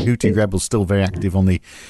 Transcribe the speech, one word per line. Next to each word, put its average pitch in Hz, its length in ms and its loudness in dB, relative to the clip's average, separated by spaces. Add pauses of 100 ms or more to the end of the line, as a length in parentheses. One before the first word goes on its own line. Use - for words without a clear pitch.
Houthi 110 300 0
rebels 95 280 0
still 107 200 -2
very 98 200 2
active 92 340 -2
on 95 80 4
the 92 160 2 (280)